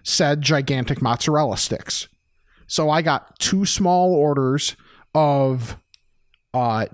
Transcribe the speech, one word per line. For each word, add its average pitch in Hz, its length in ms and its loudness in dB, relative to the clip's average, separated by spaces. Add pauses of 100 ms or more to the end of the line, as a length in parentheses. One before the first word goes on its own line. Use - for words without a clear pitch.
said 147 400 0
gigantic 135 580 -2
mozzarella 131 560 0
sticks. - 500 -6 (600)
So 156 220 -2
I 156 120 2
got - 380 -4
two 190 260 0
small 180 480 2
orders 143 640 0 (400)
of, 135 600 0 (760)
uh, 113 400 0